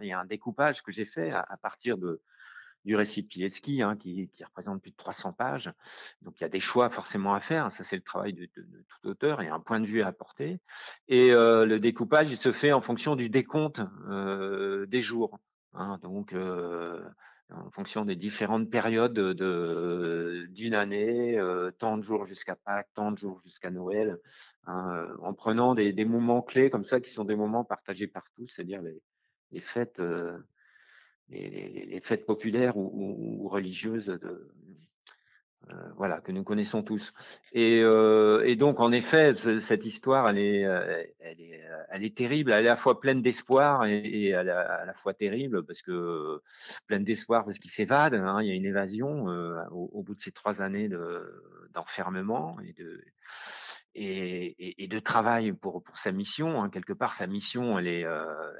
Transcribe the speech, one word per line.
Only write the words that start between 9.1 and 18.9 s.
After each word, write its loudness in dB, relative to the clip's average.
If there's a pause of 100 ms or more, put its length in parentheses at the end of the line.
et -6
un -4
point -2
de 0
vue 0
à -2
apporter. -8 (480)
Et, 8
euh, 8
le 4
découpage, 4
il -4
se 2
fait 4
en 6
fonction -2
du -2
décompte, 0 (280)
euh, -4
des 0
jours, -2 (340)
hein. -8
Donc, -10
euh, -6 (500)
en -16
fonction -6
des -4
différentes -2
périodes 2